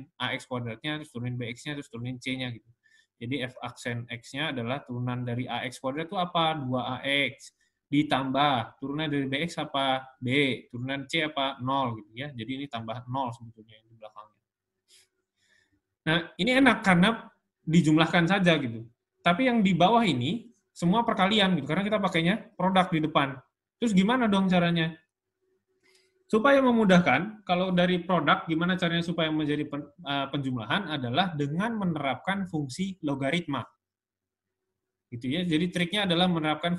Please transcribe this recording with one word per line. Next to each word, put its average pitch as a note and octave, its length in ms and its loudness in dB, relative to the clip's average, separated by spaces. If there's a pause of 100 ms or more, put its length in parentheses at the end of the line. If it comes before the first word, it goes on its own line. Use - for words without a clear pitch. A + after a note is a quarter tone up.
(200)
A B2 160 -2
X B2+ 80 -10
kuadratnya, B2 560 -6
terus D3 140 -16
turunin B2 260 -6
B A2+ 160 -6
X-nya, D3+ 220 -10
terus C#3+ 100 -14
turunin B2 320 -10
c-nya C3 320 -6
gitu. A2 160 -16 (540)
Jadi B2 240 -4
f B2 160 -10
aksen A#2+ 480 -8
x-nya C3+ 400 -8
adalah B2+ 320 -6
turunan B2 400 -6
dari B2 240 -6
A A#2 160 -6
X B2+ 160 -10
kuadrat D3 320 -6
itu G3+ 80 -6
apa? E3 400 0
Dua B2+ 400 -4
A - 80 -10
X. C#3 480 -2 (320)
Ditambah, C3+ 960 0
turunan C#3+ 240 -6
dari C#3+ 240 -2
B C#3+ 160 -2
X E3 160 -6
apa? C3+ 400 0 (160)
B. B2+ 480 0
Turunan C3 400 -8
c D#3+ 160 -2
apa? C#3 400 -2
Nol, B2+ 400 -4
gitu G#2 160 -20
ya. C#3 160 -10
Jadi A2+ 240 -10
ini C#3 80 -10
tambah A#2 400 -10
nol B2+ 240 -4
sebetulnya A2+ 480 -18
yang A2+ 80 -20
di A#2 80 -20
belakangnya. G#2+ 480 -20 (1600)
Nah, D#3+ 160 0 (160)
ini G#3 240 -2
enak B3 240 6
karena F#3+ 480 4 (320)
dijumlahkan D#3+ 640 4
saja F3 320 4
gitu. A#2 320 -8 (320)
Tapi F3+ 240 4
yang A#3+ 160 2
di F#3+ 80 4
bawah F#3+ 320 4
ini, D#3 480 -2 (240)
semua G#3+ 320 0
perkalian G3 560 2
gitu, C3 80 -6
karena F#3 160 0
kita G#3 160 0
pakainya F3+ 400 0 (160)
produk F#3 320 2
di D#3 160 0
depan. C#3 320 0 (400)
Terus A#3 160 0
gimana A3+ 320 4
dong F#3+ 240 2
caranya? E3+ 480 2 (1300)
Supaya C4+ 380 4
memudahkan, F#3 800 4
kalau F3+ 320 0
dari F3+ 240 2
produk, E3+ 480 0
gimana F3 320 0
caranya E3+ 240 0
supaya E3+ 240 0
menjadi D3 400 -2
pen-, C#3+ 160 -8
eh, C#3 480 -6
penjumlahan C3+ 560 -2
adalah D3+ 480 -2
dengan E3 400 -2
menerapkan F3 720 -4
fungsi D#3+ 560 -6
logaritma. C#3 560 -2 (1500)
Gitu B2 160 -8
ya. E3+ 160 -2
Jadi E3+ 240 2
triknya F3+ 400 0
adalah F3+ 240 4
menerapkan D#3 460 0